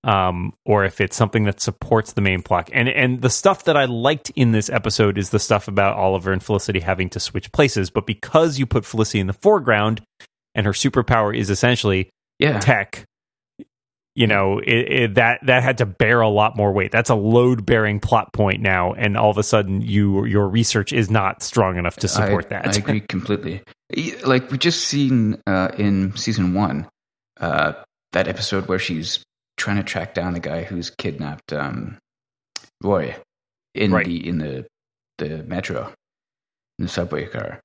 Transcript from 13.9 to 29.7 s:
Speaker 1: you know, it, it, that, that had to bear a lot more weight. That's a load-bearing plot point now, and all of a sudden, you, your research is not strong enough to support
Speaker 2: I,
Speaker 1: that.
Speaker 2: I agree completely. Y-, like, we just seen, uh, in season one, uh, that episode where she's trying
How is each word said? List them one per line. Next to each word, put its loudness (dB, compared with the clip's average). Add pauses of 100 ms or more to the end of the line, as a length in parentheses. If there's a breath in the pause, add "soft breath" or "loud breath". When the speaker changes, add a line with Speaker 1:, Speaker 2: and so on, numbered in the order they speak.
Speaker 1:
you 4
know, 2
it, -4 (220)
it, 2
that, 4
that 4
had 0
to 2
bear 2
a 4
lot 2
more 2
weight. 0
That's 0
a 4
load-bearing 4
plot 0
point 0
now, 2
and 0
all 4
of 0
a 0
sudden, 0
you, 2
your 2
research 0
is 0
not 0
strong 0
enough -4
to -2
support 0
Speaker 2:
I, -20 (120)
Speaker 1:
that. -4
Speaker 2:
I 0
agree -2
completely. -6 (320 loud breath)
Y-, -6 (120)
like, 2
we -4
just 0
seen, 2
uh, 0 (100)
in 0
season -2
one, -2 (540)
uh, -2 (400)
that 0
episode -4
where -2
she's -6 (360)
trying -4